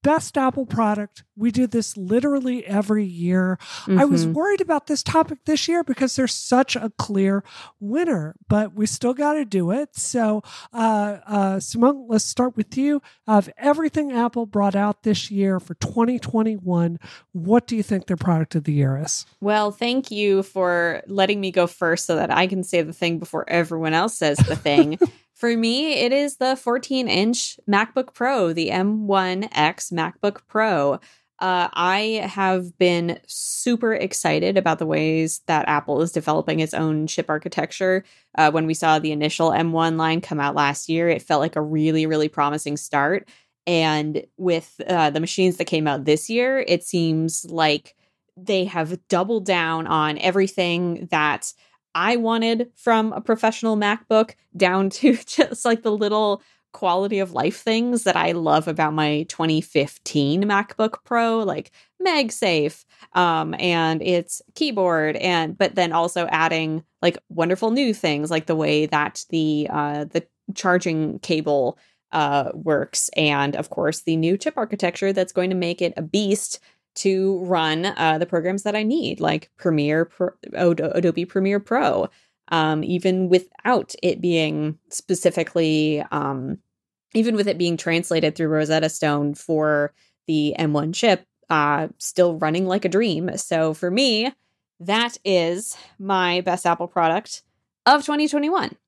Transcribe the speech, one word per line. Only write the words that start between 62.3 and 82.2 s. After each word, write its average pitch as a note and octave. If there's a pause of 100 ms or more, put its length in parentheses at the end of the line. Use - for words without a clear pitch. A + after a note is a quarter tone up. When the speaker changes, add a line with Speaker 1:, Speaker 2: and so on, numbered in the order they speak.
Speaker 2:
um, E3
and E3
its F3 (140)
keyboard, F3
and, E3+
but -
then E3+
also E3+
adding, D#3+ (180)
like, F3 (120)
wonderful F3+
new A#3+
things D3+
like D#3+
the D#3+
way D3+
that D3+
the, D#3
uh, D3
the E3 (300)
charging F3
cable, D3+ (320)
uh, C#3+
works, -
and C#3+
of -
course -
the D#3+
new E3
chip D4+
architecture G3
that's F#3
going F#3
to F#3
make F3
it -
a D3+
beast G3 (380)
to F#3+
run, E3
uh, D#3+
the E3+
programs F3+
that G#3
I G#3+
need, C#4+
like D#3+
Premiere D#3
Pro, F3+ (240)
Ad-, E3+
Adobe E3+
Premiere G3
Pro. - (400)